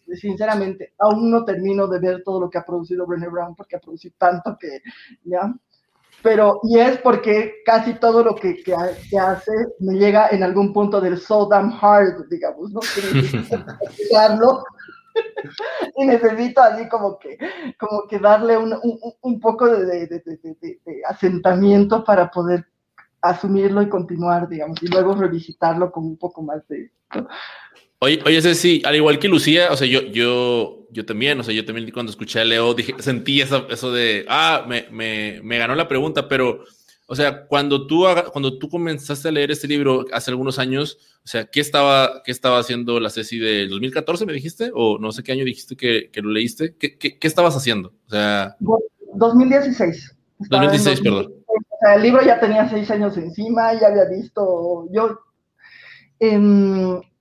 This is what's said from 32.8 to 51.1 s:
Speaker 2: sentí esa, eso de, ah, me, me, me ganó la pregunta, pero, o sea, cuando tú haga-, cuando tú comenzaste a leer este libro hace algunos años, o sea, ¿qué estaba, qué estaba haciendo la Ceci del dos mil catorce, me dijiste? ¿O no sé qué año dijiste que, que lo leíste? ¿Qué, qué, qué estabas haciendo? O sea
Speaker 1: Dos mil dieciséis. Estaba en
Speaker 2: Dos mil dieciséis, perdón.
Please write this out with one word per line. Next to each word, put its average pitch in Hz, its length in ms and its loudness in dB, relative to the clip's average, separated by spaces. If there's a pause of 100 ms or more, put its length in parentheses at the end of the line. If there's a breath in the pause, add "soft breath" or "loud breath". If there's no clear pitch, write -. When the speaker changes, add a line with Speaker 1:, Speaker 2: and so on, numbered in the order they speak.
Speaker 2:
sentí 139 440 -2
esa, 135 280 -2
eso 123 220 -8
de, 117 360 -2
ah, 151 400 0
me, 120 220 -6
me, 107 540 -8
me 117 160 -4
ganó 117 160 -2
la 165 120 -2
pregunta, 143 400 -4
pero, 127 360 -2 (420 soft breath)
o 127 100 -12
sea, 139 300 -4
cuando 139 400 -2
tú 175 220 2
haga-, 175 240 0
cuando 135 260 -6
tú 151 120 -12
comenzaste 156 580 -6
a 160 40 -2
leer 147 200 -2
este 147 160 -6
libro 139 440 0
hace 117 200 -6
algunos 127 260 -4
años, 135 400 -4 (260)
o - 40 -20
sea, 113 180 -6
¿qué - 140 -4
estaba, 139 640 2
qué 127 80 -10
estaba 123 260 2
haciendo 120 420 -2
la 110 120 -4
Ceci 113 260 -10
del 107 320 -2
dos 98 100 -8
mil 131 140 -6
catorce, 170 320 -4
me 175 80 -8
dijiste? 165 400 -10
¿O 113 240 0
no 107 140 -8
sé 117 100 -14
qué 127 120 -8
año 135 120 -4
dijiste 127 300 -10
que, 120 360 -2
que 104 120 -10
lo 107 80 -4
leíste? 117 480 -4
¿Qué, - 180 -8
qué, - 220 -8
qué - 80 -4
estabas 165 280 2
haciendo? 110 380 -4 (140)
O - 20 -20
sea 104 460 -2 (580)
Speaker 1:
Dos 226 220 2
mil 254 120 8
dieciséis. 254 680 0 (240)
Estaba 131 240 2
en 147 60 4
Speaker 2:
Dos 147 80 2
mil 139 60 2
dieciséis, 139 180 2
perdón. 101 320 0 (120)